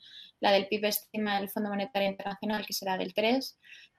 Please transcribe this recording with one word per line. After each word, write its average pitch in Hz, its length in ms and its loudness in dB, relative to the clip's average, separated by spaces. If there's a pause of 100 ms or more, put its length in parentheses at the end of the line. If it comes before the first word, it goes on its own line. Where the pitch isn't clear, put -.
(400)
la 202 100 4
del 196 160 6
pib 208 200 -2
estima 208 520 -2
el 202 100 -2
Fondo 208 220 -2
Monetario 196 380 0
Internacional 202 580 -4
que - 60 -8
será 190 260 -2
del 185 160 -4
tres, 240 460 0 (380)